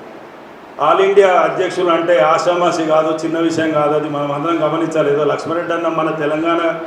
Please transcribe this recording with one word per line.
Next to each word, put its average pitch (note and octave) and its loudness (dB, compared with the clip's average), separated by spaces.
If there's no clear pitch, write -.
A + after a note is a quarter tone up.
all F3+ 4
ఇండియా G3 4
అధ్యక్షులు E3+ 0
అంటే E3+ 2
ఆషామాషి E3 2
కాదు, D#3 2
చిన్న D#3+ -4
విషయం D#3+ 0
కాదు. D3+ 0
అది D3+ -2
మనం C#3+ -4
అందరం D#3 -2
గమనించాలి. D#3 0
ఏదో D3 0
లక్ష్మారెడ్డి D#3+ -2
అన్న E3+ -4
మన D#3 -2
తెలంగాణ D#3 -2